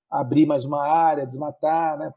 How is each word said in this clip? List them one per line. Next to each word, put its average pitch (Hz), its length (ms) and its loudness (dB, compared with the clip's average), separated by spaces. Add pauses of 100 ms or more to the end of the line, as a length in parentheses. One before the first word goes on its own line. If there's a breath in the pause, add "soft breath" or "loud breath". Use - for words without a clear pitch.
abrir 147 360 2
mais 143 200 0
uma 143 200 -2
área, 156 400 2
desmatar, 151 720 -4
né? 151 200 -8